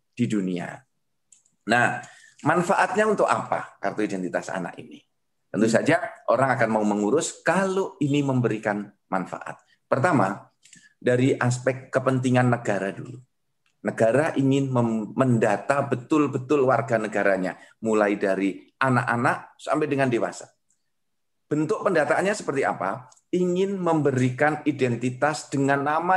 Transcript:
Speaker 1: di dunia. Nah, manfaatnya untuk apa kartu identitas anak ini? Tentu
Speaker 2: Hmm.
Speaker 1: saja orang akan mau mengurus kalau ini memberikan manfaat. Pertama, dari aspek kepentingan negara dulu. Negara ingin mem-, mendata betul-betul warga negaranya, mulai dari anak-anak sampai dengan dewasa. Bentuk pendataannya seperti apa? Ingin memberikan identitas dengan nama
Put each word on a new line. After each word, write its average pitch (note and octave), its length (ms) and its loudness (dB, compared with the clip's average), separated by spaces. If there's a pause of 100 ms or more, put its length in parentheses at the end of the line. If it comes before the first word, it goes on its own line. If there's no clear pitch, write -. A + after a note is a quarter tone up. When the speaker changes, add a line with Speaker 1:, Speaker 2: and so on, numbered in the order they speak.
(120)
Speaker 1:
di A#2 160 -2
dunia. F#2 480 -4 (920)
Nah, A#2 320 2 (440)
manfaatnya F3+ 640 2
untuk G3 200 2
apa A2 520 -4
kartu G2+ 240 -2
identitas F#2 480 -4
anak F2+ 280 -8
ini? D2+ 200 -20 (520)
Tentu G#2+ 160 2
Speaker 2:
Hmm. A2 100 2
Speaker 1:
saja D3 180 2 (360)
orang B2+ 240 2
akan A2+ 160 2
mau G#2+ 120 2
mengurus G#2 600 0
kalau F#3+ 560 -2
ini C#3+ 240 0
memberikan A2 640 -2 (240)
manfaat. F2+ 480 -8 (240)
Pertama, B2 640 0 (480)
dari B2+ 400 2
aspek B2+ 560 -2
kepentingan B2+ 560 2
negara G#2 400 -2
dulu. A#2+ 320 -12 (640)
Negara A#2 560 2
ingin C3+ 320 2
mem-, A2+ 420 0
mendata A#2+ 720 2
betul-betul C3+ 800 0
warga A#2+ 400 2
negaranya, G2 560 0 (240)
mulai G#2+ 320 2
dari F#2+ 640 -2
anak-anak B2+ 800 0
sampai D3+ 320 -2
dengan C3+ 160 0
dewasa. G2+ 400 -2 (1040)
Bentuk D#3 320 -2
pendataannya D#3+ 480 2
seperti C#3+ 320 -4
apa? G2 480 -4 (240)
Ingin F3+ 420 0
memberikan D3 840 0
identitas B2+ 880 -2
dengan C#3 320 0
nama D#3+ 340 0